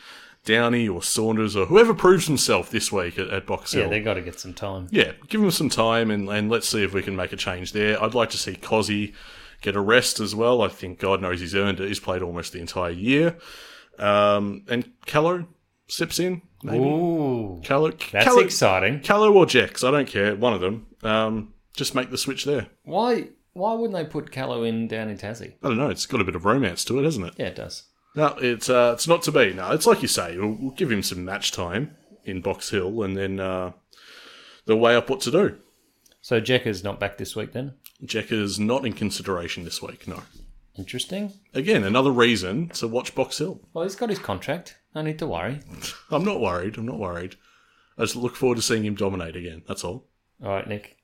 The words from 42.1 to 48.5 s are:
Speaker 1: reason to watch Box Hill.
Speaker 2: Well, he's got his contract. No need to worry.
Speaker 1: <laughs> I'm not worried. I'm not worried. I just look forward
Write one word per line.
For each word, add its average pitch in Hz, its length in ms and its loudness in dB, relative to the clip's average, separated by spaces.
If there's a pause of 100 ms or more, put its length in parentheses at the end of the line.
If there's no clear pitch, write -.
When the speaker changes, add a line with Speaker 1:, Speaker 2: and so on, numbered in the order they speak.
Speaker 1:
reason 120 580 2
to - 180 -6
watch 120 280 -4
Box 131 240 -2
Hill. 165 220 -6 (120)
Speaker 2:
Well, 165 100 -6
he's 190 120 -6
got 240 140 -4
his 196 100 -4
contract. - 580 -8 (180)
No 156 60 -6
need 156 180 -6
to 160 80 -6
worry. 104 320 -4 (260)
Speaker 1:
<laughs> - 260 -14
I'm 160 120 0
not 202 160 0
worried. 95 380 -2
I'm 110 80 -6
not 120 140 -8
worried. 90 360 -8 (600)
I 113 60 -2
just 104 120 -2
look 120 200 -4
forward 123 220 2